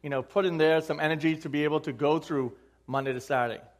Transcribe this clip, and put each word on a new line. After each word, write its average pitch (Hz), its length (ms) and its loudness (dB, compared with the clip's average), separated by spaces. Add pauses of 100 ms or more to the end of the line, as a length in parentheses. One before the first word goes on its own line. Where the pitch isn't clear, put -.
you 147 80 -6
know, 131 120 -2
put 196 220 0
in 170 140 0
there 156 240 6
some 156 180 -4
energy 160 360 0
to 160 120 -10
be 147 160 0
able 151 160 0
to 151 120 -8
go 147 260 2
through 135 340 -4 (340)
Monday 135 280 -2
to 123 60 -6
Saturday. 120 420 -2 (180)